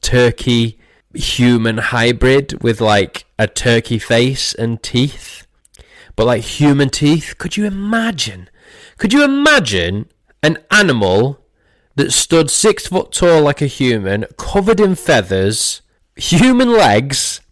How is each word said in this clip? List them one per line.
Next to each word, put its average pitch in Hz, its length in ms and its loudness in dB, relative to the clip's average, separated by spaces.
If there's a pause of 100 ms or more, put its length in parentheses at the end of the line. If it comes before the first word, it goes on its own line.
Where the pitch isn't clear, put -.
turkey 120 760 0 (340)
human 113 640 0
hybrid 123 840 0
with, 117 180 0
like, 104 420 0 (160)
a 107 80 0
turkey 117 520 -2
face 123 540 -2
and 117 300 -6
teeth, - 600 -4 (720)
but, 113 80 2
like, 120 160 0
human 143 480 0
teeth. 147 480 -2
Could - 180 -8
you 208 100 -2
imagine? 196 840 -6 (480)
Could 202 160 -2
you 294 100 6
imagine 165 840 0 (340)
an 160 140 0 (140)
animal 131 680 2 (560)
that 143 160 -2
stood 160 380 0
six - 380 0
foot - 260 -4
tall 170 300 4
like 143 180 0
a 147 60 0
human, 107 580 -2 (120)
covered 202 440 0
in 190 140 2
feathers, 98 880 -2 (360)
human 240 560 2
legs 135 680 2 (120)